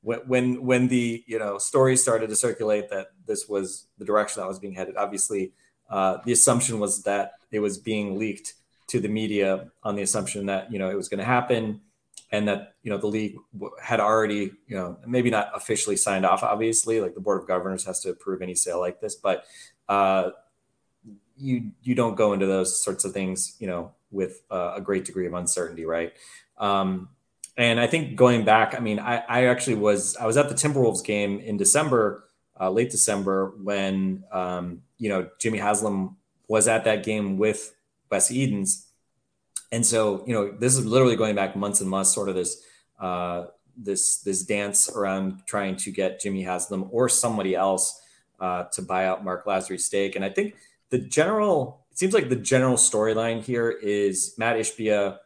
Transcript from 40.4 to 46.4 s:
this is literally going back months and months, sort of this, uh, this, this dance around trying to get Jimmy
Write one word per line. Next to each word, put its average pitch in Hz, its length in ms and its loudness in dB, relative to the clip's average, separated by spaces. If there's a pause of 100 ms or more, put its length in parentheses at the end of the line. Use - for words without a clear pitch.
this 120 240 2
is 127 80 0
literally 120 320 6
going 107 200 2
back 98 200 0
months 101 240 0
and 95 100 -2
months, 95 220 2
sort 101 160 0
of 95 60 -2
this, 90 300 -4 (360)
uh, 87 460 -4 (320)
this, 101 400 -2
this 95 260 -4
dance 101 460 0
around 95 560 -2
trying 98 320 -2
to 95 140 -8
get 92 280 -2
Jimmy 98 220 -4